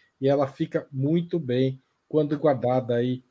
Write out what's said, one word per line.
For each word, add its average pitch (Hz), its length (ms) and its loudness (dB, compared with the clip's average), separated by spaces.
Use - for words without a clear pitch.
e 135 80 0
ela 139 180 2
fica - 460 -4
muito 165 480 0
bem 131 420 -2
quando 151 280 0
guardada 123 580 0
aí 127 360 -2